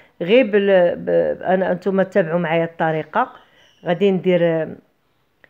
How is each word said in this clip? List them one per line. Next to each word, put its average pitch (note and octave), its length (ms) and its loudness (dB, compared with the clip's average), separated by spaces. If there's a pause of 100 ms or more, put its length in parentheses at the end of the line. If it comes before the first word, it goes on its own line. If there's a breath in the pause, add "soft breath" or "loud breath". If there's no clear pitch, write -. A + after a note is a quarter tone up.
(220 soft breath)
غير A3+ 240 4
بال-، G3 500 2
ب-، E3+ 460 -2
انا، F3+ 300 0
انتم F#3+ 300 -2
تابعوا F3+ 360 -2
معايا E3 260 -2
الطريقه. E3 680 -4 (520 soft breath)
غادي F3+ 260 0
ندير، F3+ 340 0
آه، D#3+ 320 -2 (720)